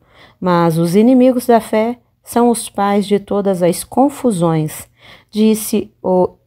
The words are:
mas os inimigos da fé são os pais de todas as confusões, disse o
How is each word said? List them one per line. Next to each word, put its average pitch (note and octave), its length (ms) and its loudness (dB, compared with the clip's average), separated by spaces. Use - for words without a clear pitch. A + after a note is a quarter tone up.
mas E3+ 380 0
os E3+ 180 0
inimigos B3 500 4
da A#3 140 4
fé A3 380 -4
são A#3+ 240 0
os A3+ 220 -4
pais G3+ 360 -2
de G3+ 140 0
todas G3 420 -2
as - 220 0
confusões, F3 1040 -2
disse G#3+ 600 -2
o F#3 280 0